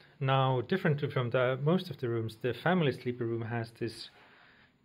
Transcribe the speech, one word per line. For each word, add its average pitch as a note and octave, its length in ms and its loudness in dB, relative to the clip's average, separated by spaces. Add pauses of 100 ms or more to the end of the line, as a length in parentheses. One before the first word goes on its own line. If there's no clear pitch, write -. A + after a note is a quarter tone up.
(220)
now, C3 400 4
differently D3 480 0
from A#2+ 220 -2
the, B2+ 340 2
most F3+ 240 2
of - 100 -12
the B2 80 -4
rooms, A2+ 340 -2
the A#2+ 120 0
family D#3+ 400 2
sleeper B2 320 -4
room A#2 160 -2
has A2+ 360 -4
this - 320 -8 (760)